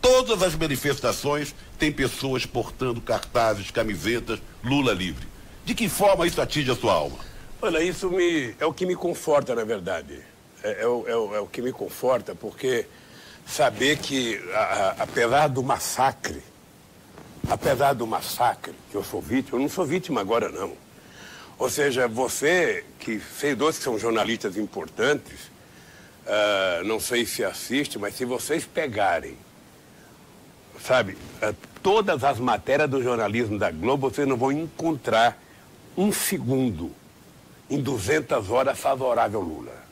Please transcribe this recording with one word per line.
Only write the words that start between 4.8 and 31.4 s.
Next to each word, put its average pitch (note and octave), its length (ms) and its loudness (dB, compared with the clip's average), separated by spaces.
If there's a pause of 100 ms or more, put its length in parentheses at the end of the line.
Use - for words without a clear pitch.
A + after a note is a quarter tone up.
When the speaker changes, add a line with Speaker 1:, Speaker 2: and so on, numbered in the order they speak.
Speaker 1:
livre. F2+ 340 -4 (360)
De A#3+ 120 -4
que A3+ 120 0
forma F#3 380 4
isso E3 160 2
atinge C3 300 0
a A#2 40 4
sua A2+ 160 2
alma? D2+ 280 2 (420)
Speaker 2:
Olha, E3+ 220 2
isso F3+ 260 0
me, E3+ 500 2
é D3 60 0
o E3 80 2
que - 100 -4
me F3+ 120 0
conforta, D3 580 0
na A2+ 100 0
verdade. F2 560 -4 (440)
É, G#2 180 -2
é A2+ 60 2
o, A#2+ 200 0
é A#2 80 -2
o, G#2+ 200 0
é G#2 40 0
o G2+ 60 -4
que - 160 -8
me B2 100 -2
conforta, A2 600 -2
porque A#2 540 -4 (580)
saber C3 540 2
que, B2 420 -2 (140)
a, - 40 4
a, G2 440 2
apesar C3+ 440 4
do C3 140 0
massacre, - 800 -2 (1040)
apesar C#3 460 2
do A#2 140 -2
massacre, - 680 -2 (160)
que - 80 -6
eu - 60 -2
sou - 180 -6
vítima, B2+ 380 -2
eu - 20 2
não D3 80 0
sou F3+ 160 -2
vítima D#3 340 -2
agora, G2+ 300 0
não. F2 240 -6 (840)
Ou B2+ 100 0
seja, C3 380 2
você B2+ 760 0 (140)
que, A2 220 -6
vocês C#3+ 360 -2
dois D3+ 220 2
que - 60 -8
são A2+ 160 -2
jornalistas G#2+ 580 0
importantes, G#2+ 840 -2 (840)
ah, G2 580 2
não G#2+ 160 0
sei A#2+ 240 0
se G#2+ 200 -4
assiste, A#2+ 560 -4
mas G#2 160 -6
se B2+ 100 -4
vocês B2+ 400 -2
pegarem, F#2+ 720 0 (1500)
sabe, A2+ 320 2 (240)
ah, G#2+ 140 -2 (300)